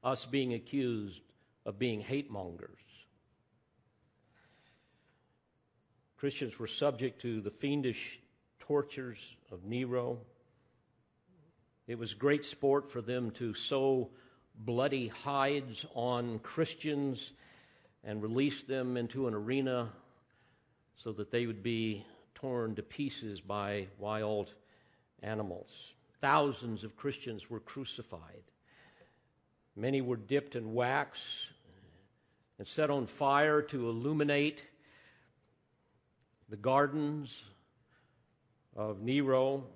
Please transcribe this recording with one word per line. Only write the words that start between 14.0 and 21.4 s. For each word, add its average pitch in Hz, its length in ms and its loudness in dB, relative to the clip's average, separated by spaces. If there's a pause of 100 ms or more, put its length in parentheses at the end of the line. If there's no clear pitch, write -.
bloody 123 480 2
hides 135 880 0
on 120 460 0
Christians 143 920 -2 (720)
and 107 180 -4
release 131 440 0
them 127 320 -2
into 123 320 -2
an 110 60 -2
arena 123 560 0 (1080)
so 113 160 -8
that 104 180 -6
they 120 160 2